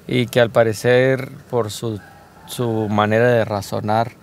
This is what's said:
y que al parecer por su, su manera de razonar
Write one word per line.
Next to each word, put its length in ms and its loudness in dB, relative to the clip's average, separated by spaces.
y 180 0
que 140 2
al 100 4
parecer 800 2
por 200 -2
su, 300 -8
su 400 -4
manera 400 2
de 160 4
razonar 680 -4